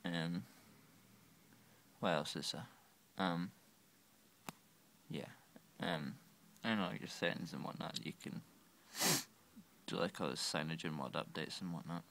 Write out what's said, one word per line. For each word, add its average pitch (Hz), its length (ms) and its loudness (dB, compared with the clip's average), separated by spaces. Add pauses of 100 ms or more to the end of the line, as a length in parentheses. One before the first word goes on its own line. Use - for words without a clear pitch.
Um, 87 400 0 (1600)
what 101 80 6
else 76 260 4
is 80 160 -2
there? - 140 -4 (520)
Um, 90 340 2 (1600)
yeah, - 220 -4 (500)
um, 78 340 0 (500)
I 117 40 4
don't 110 100 4
know, 87 100 4 (100)
your - 80 -6
settings - 460 0
and 67 100 -4
whatnot, - 400 -4
you - 80 -2 (100)
can - 200 -6 (1500)
do, - 80 -2
like, 90 240 2
all 87 80 2
the 64 80 2
CyanogenMod 78 800 0
updates - 480 -2
and 87 120 -2
whatnot. 82 380 -4